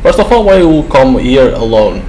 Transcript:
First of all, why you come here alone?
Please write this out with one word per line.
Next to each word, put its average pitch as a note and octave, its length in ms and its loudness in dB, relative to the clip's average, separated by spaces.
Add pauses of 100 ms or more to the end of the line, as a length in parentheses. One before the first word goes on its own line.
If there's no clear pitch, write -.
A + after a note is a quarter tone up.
First F3 160 -2
of G#3 120 -2
all, A#3 140 0
why F#3+ 120 2
you D#3 320 2
come C3 280 0
here B2+ 360 2
alone? G#2+ 560 -2